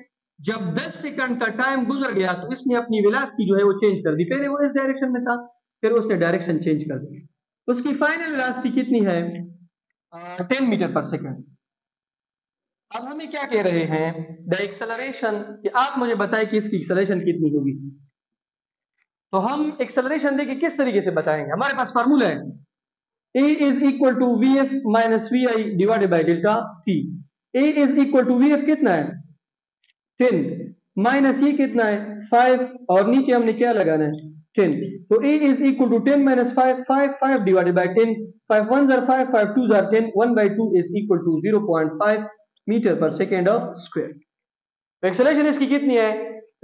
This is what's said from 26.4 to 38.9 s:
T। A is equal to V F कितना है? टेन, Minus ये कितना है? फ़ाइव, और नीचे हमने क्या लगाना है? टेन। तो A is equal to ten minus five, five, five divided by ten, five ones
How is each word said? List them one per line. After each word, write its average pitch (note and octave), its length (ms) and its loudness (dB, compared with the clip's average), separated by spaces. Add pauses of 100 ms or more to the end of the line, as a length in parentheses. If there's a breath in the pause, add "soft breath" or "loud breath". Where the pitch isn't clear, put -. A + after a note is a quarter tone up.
T। F#3+ 60 2 (600)
A C4+ 80 4 (140)
is C#4+ 260 4
equal C4 260 2
to B3 120 2
V D4 140 4
F C#4+ 100 -2
कितना D4+ 240 2
है? D#3 320 -2 (960)
टेन, A3 560 0 (240)
Minus C4 440 2
ये C#4+ 100 4
कितना A#3 320 2
है? G#3 420 -4
फ़ाइव, B3+ 640 2
और F#3+ 160 4
नीचे B3 260 2
हमने A#3 200 2
क्या A#3+ 200 2
लगाना D#3+ 320 2
है? D3+ 80 -2 (420)
टेन। G3 180 4 (300)
तो G#3+ 200 2
A D4 180 4
is C#4 280 4
equal C4+ 240 2
to A#3 160 2
ten C#4+ 200 4
minus B3 240 2
five, B3+ 260 2 (140)
five, C#4 180 2 (140)
five C4+ 240 2
divided F3+ 260 4
by F3+ 120 2 (120)
ten, A3+ 160 4 (380)
five G#3+ 200 2
ones C4+ 240 4